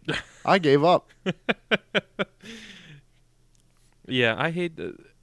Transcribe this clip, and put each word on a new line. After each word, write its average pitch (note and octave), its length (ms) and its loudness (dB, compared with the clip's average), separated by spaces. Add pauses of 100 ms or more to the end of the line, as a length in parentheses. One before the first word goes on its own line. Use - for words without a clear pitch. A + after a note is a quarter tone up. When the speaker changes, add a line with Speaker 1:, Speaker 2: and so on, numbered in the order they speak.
(160)
Speaker 1:
<laughs> - 300 -16
Speaker 2:
I F3+ 120 4
gave D#3 260 4
up. E3+ 260 2 (140)
Speaker 1:
<laughs> F#3+ 80 -2 (2750)
Yeah, A#2+ 300 2
I D#3 140 -2
hate E3+ 260 -6
the E2+ 200 -10 (260)